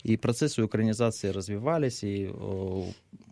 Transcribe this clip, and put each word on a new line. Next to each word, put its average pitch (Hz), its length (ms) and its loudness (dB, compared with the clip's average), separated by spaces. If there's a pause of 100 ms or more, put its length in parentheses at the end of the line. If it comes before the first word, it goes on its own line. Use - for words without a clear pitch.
и 110 120 4
процессы 123 460 2
украинизации 110 680 2
развивались, 110 720 -2
и, 101 220 -2
э, 95 640 -4 (400)